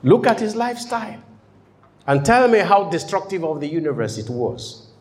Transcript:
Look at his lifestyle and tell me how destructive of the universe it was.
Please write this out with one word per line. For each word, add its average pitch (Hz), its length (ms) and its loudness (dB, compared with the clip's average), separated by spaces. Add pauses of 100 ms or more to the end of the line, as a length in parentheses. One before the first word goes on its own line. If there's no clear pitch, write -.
Look 190 220 6
at 226 120 2
his 214 160 -4
lifestyle 233 640 -6 (840)
and 143 180 2
tell 247 220 4
me 233 120 6
how 202 320 4
destructive 180 540 -4
of 156 160 -4
the 147 60 -6
universe 135 520 -4
it 107 120 -10
was. - 560 -6 (140)